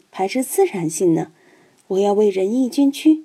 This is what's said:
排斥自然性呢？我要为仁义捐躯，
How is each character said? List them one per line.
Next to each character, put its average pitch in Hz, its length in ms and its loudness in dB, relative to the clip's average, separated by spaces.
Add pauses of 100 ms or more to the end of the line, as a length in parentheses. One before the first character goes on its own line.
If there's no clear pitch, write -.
(120)
排 190 160 -4
斥 254 160 -2
自 392 220 0
然 180 220 -4
性 165 280 0
呢？ 160 160 -6 (560)
我 190 120 -2
要 202 140 2
为 208 160 2
仁 190 240 -2
义 254 160 0
捐 277 220 2
躯， 311 340 2